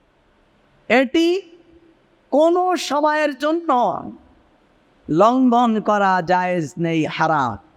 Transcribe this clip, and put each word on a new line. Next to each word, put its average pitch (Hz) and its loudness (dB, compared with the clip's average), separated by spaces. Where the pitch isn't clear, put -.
এটি 330 0
কোনো 349 2
সময়ের 294 -2
জন্য 285 -2
লঙ্ঘন 233 2
করা 190 0
জায়েজ 180 -2
নেই, 165 -2
হারাম। 151 -2